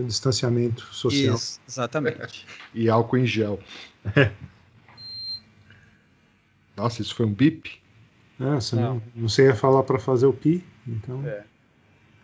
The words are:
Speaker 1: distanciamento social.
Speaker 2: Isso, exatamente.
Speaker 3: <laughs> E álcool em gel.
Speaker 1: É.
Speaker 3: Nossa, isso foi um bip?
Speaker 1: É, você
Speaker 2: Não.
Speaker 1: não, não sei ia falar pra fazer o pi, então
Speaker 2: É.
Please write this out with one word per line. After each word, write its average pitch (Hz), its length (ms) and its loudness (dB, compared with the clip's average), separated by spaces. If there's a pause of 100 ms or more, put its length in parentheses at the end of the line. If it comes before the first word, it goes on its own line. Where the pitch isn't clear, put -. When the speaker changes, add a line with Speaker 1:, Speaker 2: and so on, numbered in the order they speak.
Speaker 1:
distanciamento 120 760 0 (120)
social. 131 420 0
Speaker 2:
Isso, - 320 -8
exatamente. - 800 -6 (140)
Speaker 3:
<laughs> - 140 -20
E 113 160 0
álcool 117 280 4
em 127 80 4
gel. 104 340 -2 (560)
Speaker 1:
É. 127 160 6 (2500)
Speaker 3:
Nossa, 110 240 -2
isso 104 120 -8
foi 120 120 0
um 104 80 0
bip? 139 460 0 (600)
Speaker 1:
É, 135 160 -2
você 120 220 -2
Speaker 2:
Não. 123 180 0
Speaker 1:
não, 117 60 -6 (140)
não 117 140 -4
sei 135 180 6
ia 131 80 6
falar 135 280 4
pra 131 160 0
fazer 127 260 2
o 135 80 6
pi, 175 300 0 (240)
então 120 400 -8
Speaker 2:
É. 104 160 -10 (800)